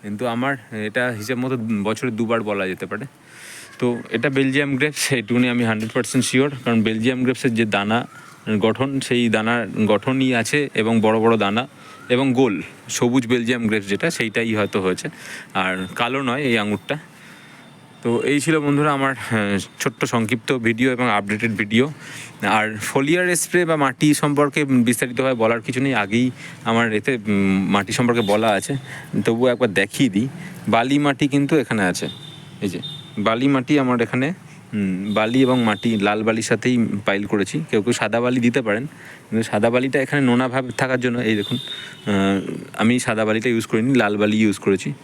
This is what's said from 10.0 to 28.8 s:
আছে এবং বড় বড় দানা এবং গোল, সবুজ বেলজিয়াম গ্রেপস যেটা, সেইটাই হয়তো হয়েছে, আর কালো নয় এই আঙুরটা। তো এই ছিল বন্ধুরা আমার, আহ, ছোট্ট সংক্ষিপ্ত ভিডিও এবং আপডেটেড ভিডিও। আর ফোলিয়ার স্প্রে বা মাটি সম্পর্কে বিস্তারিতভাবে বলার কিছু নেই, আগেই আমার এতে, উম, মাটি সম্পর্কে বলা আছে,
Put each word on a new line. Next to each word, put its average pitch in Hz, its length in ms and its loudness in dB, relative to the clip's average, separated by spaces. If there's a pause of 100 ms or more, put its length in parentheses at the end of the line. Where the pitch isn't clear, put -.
আছে 135 380 0
এবং 113 280 2
বড় 110 180 4
বড় 113 180 6
দানা 107 300 0 (420)
এবং 127 240 4
গোল, 113 280 4 (280)
সবুজ 123 380 2
বেলজিয়াম 120 400 0
গ্রেপস 104 200 0
যেটা, 101 240 -2
সেইটাই 113 440 -2
হয়তো 101 260 0
হয়েছে, 92 280 -2 (440)
আর 92 420 -4
কালো 127 260 -2
নয় 131 200 -2
এই 120 160 2
আঙুরটা। 104 400 -4 (1040)
তো 117 180 0
এই 143 180 0
ছিল 156 200 2
বন্ধুরা 147 340 2
আমার, 135 180 0
আহ, 104 480 -2 (200)
ছোট্ট - 260 -2
সংক্ষিপ্ত 113 460 -2
ভিডিও 120 400 2
এবং 123 180 0
আপডেটেড 104 420 -2
ভিডিও। 113 400 0 (500)
আর 107 360 0
ফোলিয়ার 170 580 0
স্প্রে 175 300 0
বা 160 100 2
মাটি 147 380 2
সম্পর্কে 147 520 2
বিস্তারিতভাবে 127 680 2
বলার 113 260 2
কিছু 127 180 -4
নেই, 135 140 0
আগেই 117 380 0 (320)
আমার 117 300 2
এতে, 113 240 0 (100)
উম, 98 420 2
মাটি 98 240 0
সম্পর্কে 120 280 2
বলা 107 260 2
আছে, 104 280 0 (500)